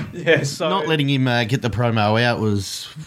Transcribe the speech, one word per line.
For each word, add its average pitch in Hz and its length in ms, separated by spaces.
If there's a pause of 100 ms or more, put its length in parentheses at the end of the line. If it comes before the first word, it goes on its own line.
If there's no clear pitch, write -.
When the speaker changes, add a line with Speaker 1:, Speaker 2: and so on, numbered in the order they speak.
(120)
Speaker 1:
yeah, 160 300
so 151 260
Speaker 2:
not 165 200
letting 151 200
him, 135 200
uh, 120 160
get 117 180
the 120 80
promo 110 500
out 120 200
was, 101 480 (180)